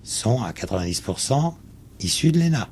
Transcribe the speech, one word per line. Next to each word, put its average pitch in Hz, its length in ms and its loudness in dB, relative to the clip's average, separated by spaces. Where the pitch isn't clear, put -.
sont 123 400 0
à 82 120 -6
quatre-vingt-dix 87 480 -2
pour 92 180 -6
cent 156 380 0
issus 165 320 2
de 170 80 4
l'ena. 160 320 2